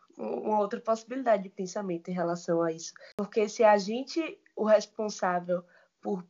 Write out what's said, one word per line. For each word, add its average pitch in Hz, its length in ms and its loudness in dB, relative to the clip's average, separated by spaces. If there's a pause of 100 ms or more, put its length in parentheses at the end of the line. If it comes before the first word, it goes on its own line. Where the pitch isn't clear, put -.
(180)
um, 220 80 -8
uma 220 340 -2
outra 208 200 -2
possibilidade 226 640 0
de 190 60 -12
pensamento 185 600 -6
em 180 40 -4
relação 175 480 0
a 165 100 0
isso. 165 220 -10 (240)
Porque 208 320 0
se - 140 0
a 208 140 8
gente, 254 640 -4 (160)
o - 80 -4
responsável 196 1040 0 (400)
por 202 240 -2